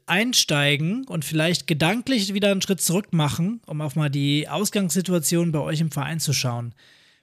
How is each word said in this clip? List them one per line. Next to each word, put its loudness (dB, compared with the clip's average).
einsteigen 2
und -6
vielleicht 0
gedanklich 0
wieder 2
einen 2
Schritt -2
zurück 0
machen, 0
um -8
auf -4
mal 2
die 0
Ausgangssituation 0
bei 0
euch -2
im 0
Verein -4
zu 0
schauen. -4